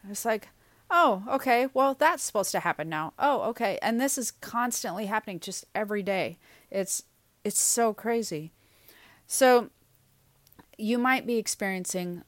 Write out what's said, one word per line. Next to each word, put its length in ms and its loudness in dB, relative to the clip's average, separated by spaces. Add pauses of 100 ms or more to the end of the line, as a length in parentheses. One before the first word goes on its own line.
It's 180 -10
like, 240 -2 (400)
"Oh, 400 4
okay, 440 2
well, 200 4
that's 300 2
supposed 280 -2
to 100 0
happen 260 -2
now. 300 -4
Oh, 320 2
okay." 320 -2
And 180 0
this 180 0
is 140 -6
constantly 760 -4
happening 340 -4
just 340 -12
every 300 -4
day. 340 -2 (320)
It's, 340 -4 (420)
it's 160 0
so 320 2
crazy. 580 -4 (760)
So 440 6 (1080)
you 200 0
might 280 0
be 120 0
experiencing 920 -4